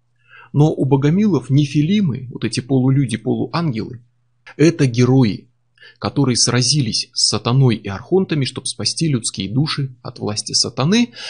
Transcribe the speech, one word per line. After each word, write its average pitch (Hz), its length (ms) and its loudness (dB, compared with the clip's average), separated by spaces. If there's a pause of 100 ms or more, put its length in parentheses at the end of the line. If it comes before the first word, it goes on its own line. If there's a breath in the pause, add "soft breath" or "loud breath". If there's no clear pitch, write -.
(520 loud breath)
Но 151 200 4
у 165 140 -2
богомилов 143 640 2
нефилимы, 147 840 0
вот - 120 -8
эти 107 160 -4
полулюди, 131 580 0
полуангелы, 123 840 -4 (540 loud breath)
это 160 280 4
герои, 123 640 2 (500 loud breath)
которые 127 400 0
сразились 120 760 0
с - 160 -2
сатаной 120 460 2
и - 120 -10
архонтами, 147 580 -2
чтобы - 220 -10
спасти - 400 -4
людские 107 420 -4
души 135 540 -4
от - 160 -16
власти 110 340 -6
сатаны. 190 600 0 (160 loud breath)